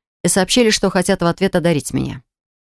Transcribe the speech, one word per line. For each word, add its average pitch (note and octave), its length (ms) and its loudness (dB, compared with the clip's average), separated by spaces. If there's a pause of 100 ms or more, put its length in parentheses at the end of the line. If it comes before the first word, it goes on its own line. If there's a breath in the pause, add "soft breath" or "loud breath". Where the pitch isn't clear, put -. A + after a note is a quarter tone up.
(220)
и F3+ 60 0
сообщили, G#3+ 420 2
что G3 200 0
хотят F#3 320 0
в E3+ 40 0
ответ F#3 300 0
одарить E3 380 0
меня. C3 280 -6 (580)